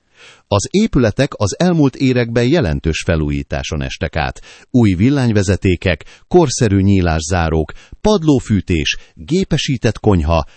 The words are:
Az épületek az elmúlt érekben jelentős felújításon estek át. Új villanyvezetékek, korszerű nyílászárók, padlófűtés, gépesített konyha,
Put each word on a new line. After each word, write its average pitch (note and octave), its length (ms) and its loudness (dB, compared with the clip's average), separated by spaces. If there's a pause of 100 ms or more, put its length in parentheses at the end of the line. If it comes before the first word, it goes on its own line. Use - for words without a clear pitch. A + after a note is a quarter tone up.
(480)
Az G2 220 -2
épületek C#3+ 680 0
az - 240 -4
elmúlt E3 360 2
érekben B2 520 0
jelentős E2 580 -2
felújításon D2 760 -4
estek C2+ 340 -8
át. D2 260 -6 (300)
Új A2+ 220 4
villanyvezetékek, G2+ 1120 0 (220)
korszerű B2 540 2
nyílászárók, E2 920 0 (300)
padlófűtés, B2 960 0 (160)
gépesített C#3 840 -2
konyha, E2 460 2 (120)